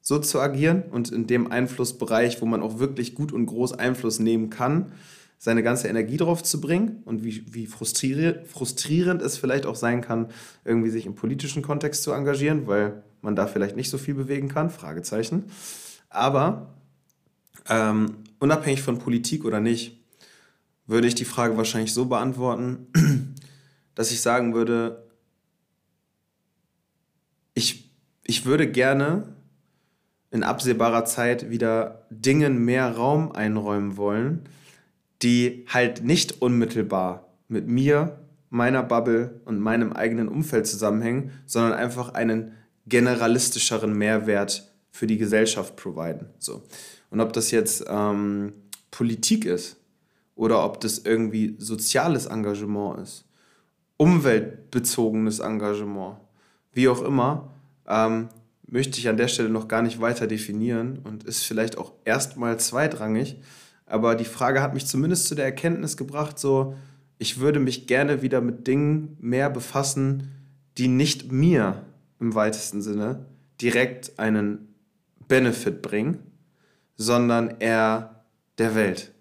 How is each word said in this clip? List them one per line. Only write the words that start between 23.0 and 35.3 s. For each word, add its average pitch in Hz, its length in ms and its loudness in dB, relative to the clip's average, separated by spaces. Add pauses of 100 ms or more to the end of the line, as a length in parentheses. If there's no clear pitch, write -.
dass 113 160 -2
ich 117 100 -4
sagen 120 320 2
würde, 117 500 0 (2500)
ich, - 360 -4 (320)
ich 107 220 -2
würde 143 240 4
gerne 139 640 2 (1000)
in 117 120 -2
absehbarer 117 600 2
Zeit 120 440 0
wieder 113 600 -2
Dingen 131 560 4
mehr 123 300 2
Raum 143 360 2
einräumen 104 640 -2
wollen, 110 440 0 (800)
die 120 480 2